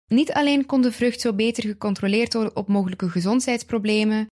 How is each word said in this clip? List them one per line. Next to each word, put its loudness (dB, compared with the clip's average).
Niet 2
alleen 2
kon 2
de 2
vrucht -2
zo 0
beter 0
gecontroleerd -2
worden -2
op -6
mogelijke 0
gezondheidsproblemen. 0